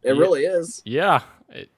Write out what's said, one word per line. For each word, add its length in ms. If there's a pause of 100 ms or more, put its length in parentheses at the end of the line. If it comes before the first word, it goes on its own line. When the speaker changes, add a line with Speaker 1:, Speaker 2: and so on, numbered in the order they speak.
Speaker 1:
It 100
Speaker 2:
Yeah. 60
Speaker 1:
really 240
is. 400
Speaker 2:
Yeah, 380 (260)
it, 300